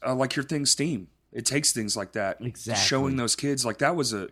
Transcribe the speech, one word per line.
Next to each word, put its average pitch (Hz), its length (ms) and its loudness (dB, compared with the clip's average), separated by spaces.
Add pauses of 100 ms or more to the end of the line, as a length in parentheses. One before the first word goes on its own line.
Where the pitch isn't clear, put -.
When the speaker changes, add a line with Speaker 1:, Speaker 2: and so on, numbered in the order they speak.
Speaker 1:
uh, 127 80 2
like 131 220 0
your 139 80 0
thing, 147 220 -2
Steam. 143 420 0 (220)
It 117 140 -8
takes 143 280 2
things 107 240 -2
like 101 160 -6
that. 98 280 -2
Speaker 2:
Exactly. 110 460 -2
Speaker 1:
Showing 135 300 2
those 120 200 0
kids, 135 300 0
like, 107 120 -4
that 147 180 4
was 117 180 0
a, 98 180 -4